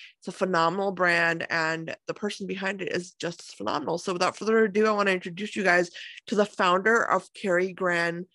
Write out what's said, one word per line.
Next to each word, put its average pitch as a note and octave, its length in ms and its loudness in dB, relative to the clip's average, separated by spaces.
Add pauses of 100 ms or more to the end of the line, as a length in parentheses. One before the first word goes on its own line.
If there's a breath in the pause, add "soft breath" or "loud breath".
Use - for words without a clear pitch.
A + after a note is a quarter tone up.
(200 loud breath)
It's - 80 -12
a F#3 60 -8
phenomenal F#3 580 2
brand, E3+ 580 2
and D#3+ 460 -2 (100)
the E3 80 -6
person G3+ 340 -6
behind F#3+ 340 -6
it - 100 -6
is F3+ 220 -6
just - 420 -10
phenomenal. G#3 420 -4
So F#3+ 140 -6
without F3+ 240 0
further A3 300 2
ado, G#3+ 200 2
I A3 60 4
wanna G3+ 200 2
introduce F#3 440 -6
you G#3+ 80 -4
guys F3 260 4 (380 loud breath)
to G#3+ 80 -2
the G3+ 100 4
founder G3 560 4
of - 320 0
Carrie F#3 380 0
Gran, F3 640 -2